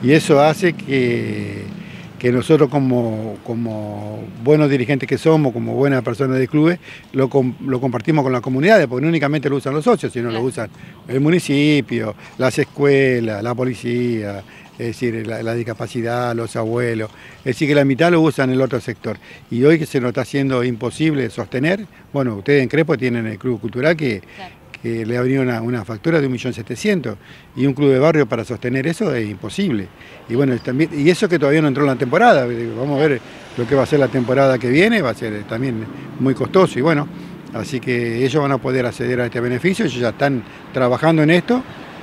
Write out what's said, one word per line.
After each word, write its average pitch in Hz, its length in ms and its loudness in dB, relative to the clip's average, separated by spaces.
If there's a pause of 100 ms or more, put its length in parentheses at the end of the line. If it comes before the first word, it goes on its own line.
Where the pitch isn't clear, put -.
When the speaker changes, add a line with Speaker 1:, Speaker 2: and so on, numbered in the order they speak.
Speaker 1:
Y 123 100 4
eso 147 300 6
hace 156 320 2
que, 110 920 -4 (520)
que 123 140 0
nosotros 135 380 4
como, 117 720 -2
como 107 800 -8 (200)
buenos 151 280 6
dirigentes 127 360 0
que 135 120 -2
somos, 156 340 4
como 113 220 -4
buenas 135 260 2
personas 131 380 -2
de 127 80 0
clubes, 156 320 2 (340)
lo 131 160 2
com-, 127 240 2 (120)
lo 131 140 0
compartimos 135 440 0
con 131 80 0
las 123 100 -2
comunidades, 147 460 4
porque 127 160 -2
no 160 60 2
únicamente 147 400 0
lo 139 80 -2
usan 135 160 -4
los 151 100 -2
socios, 185 280 0
sino 117 140 -4
lo 120 60 -4
Speaker 2:
Claro. 113 140 -2
Speaker 1:
usan 113 240 -6 (380)
el 127 120 -2
municipio, 143 960 0 (240)
las 127 180 0
escuelas, 131 840 2
la 120 100 -4
policía, 120 920 -4 (280)
es 120 160 -8
decir, 113 400 -4
la, 113 160 -8
la 113 120 -4
discapacidad, 117 800 -4
los 117 220 -6
abuelos. 113 540 -2 (300)
Es - 40 -20
decir, 139 240 -2
que 147 80 4
la 143 80 6
mitad 139 280 4
lo 165 100 6
usan 139 280 2
en 127 60 0
el 131 60 2
otro 123 180 -2
sector. 107 380 -8 (340)
Y 117 140 0
hoy 160 120 6
que 151 80 -2
se 135 140 -2
nos 123 100 0
está 127 120 -4
haciendo 131 420 -2
imposible 123 680 -2
sostener, 156 560 -2 (280)
bueno, 127 240 -2
ustedes 139 260 2
en 117 60 -2
Crespo 151 280 0
tienen 120 300 -2
el 104 100 -8
Club 120 220 -4
Cultural 127 380 -2
que, 120 240 -2
Speaker 2:
Claro. - 320 -20 (280)
Speaker 1:
que 113 240 -4
le 120 120 -2
ha 123 40 0
venido 135 200 0
una, 120 200 -2
una 117 220 -4
factura 151 380 -2
de 139 60 0
un 131 40 -2
millón 123 220 -4
setecientos 120 640 -4 (400)
y 127 80 2
un 139 80 2
club 143 180 4
de 131 80 6
barrio 151 260 4
para 113 200 -4
sostener 127 420 -4
eso 170 260 -2
es 110 160 -2
imposible. 104 600 -4 (400)
Y 117 60 -4
bueno, 131 240 2
también, 143 360 -2
y 147 140 2
eso 180 180 2
que 165 100 2
todavía 147 240 4
no 151 60 4
entró 139 160 2
en 139 60 4
la 127 80 0
temporada, 147 500 4 (300)
vamos 135 200 -2
a 147 80 2
ver 139 140 2 (380)
lo 120 100 -2
que 139 80 2
va 131 80 4
a - 20 0
ser 151 140 2
la 131 80 4
temporada 131 500 2
que 120 120 -2
viene, 196 320 4
va 131 80 0
a 110 40 -2
ser, 110 200 -8
eh, 104 160 -8
también 113 340 -4 (380)
muy 131 120 2
costoso 165 460 2
y - 20 0
bueno, 147 240 2 (480)
así 113 280 -6
que 120 420 -2
ellos 135 180 2
van 139 120 0
a 127 60 0
poder 127 260 -2
acceder 123 340 -2
a 120 60 0
este 117 160 -4
beneficio, 123 420 0
ellos 123 160 -2
ya 120 100 0
están 139 320 -2 (300)
trabajando 131 500 2
en 151 100 4
esto, 214 300 2 (420)